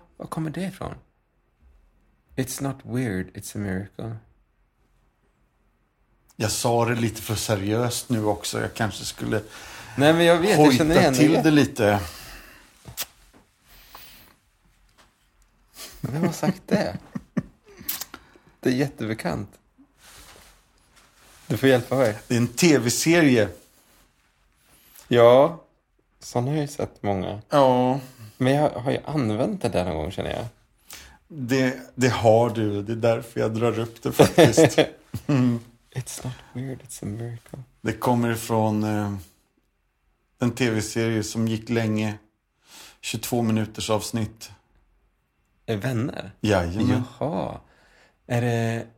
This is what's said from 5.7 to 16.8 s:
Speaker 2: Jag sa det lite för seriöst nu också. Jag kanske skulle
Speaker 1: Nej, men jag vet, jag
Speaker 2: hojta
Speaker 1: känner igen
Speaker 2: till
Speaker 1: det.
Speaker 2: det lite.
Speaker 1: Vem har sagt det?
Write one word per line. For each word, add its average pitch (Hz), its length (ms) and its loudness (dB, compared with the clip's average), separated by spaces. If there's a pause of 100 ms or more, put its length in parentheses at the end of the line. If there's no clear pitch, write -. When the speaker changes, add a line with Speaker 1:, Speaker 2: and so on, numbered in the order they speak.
Speaker 2:
Jag 107 140 -2
sa 117 340 0
det 117 100 0
lite 113 280 -4
för 113 120 -6
seriöst 107 760 -2
nu 113 140 -2
också. 107 360 -2
Jag 110 140 -6
kanske 110 300 -6
skulle 113 360 -6 (560)
Speaker 1:
Nej, 143 160 6
men 170 120 2
jag 170 140 6
vet, 180 120 2
jag 208 60 4
Speaker 2:
hojta 147 220 8
Speaker 1:
känner 160 220 4
igen 147 140 4
Speaker 2:
till 151 180 4
Speaker 1:
det. - 100 2
Speaker 2:
det 156 80 4
lite. 110 500 2 (4000)
Speaker 1:
Vem 143 240 -6
har 180 80 0
sagt - 340 -4
det? 160 320 -2 (1600)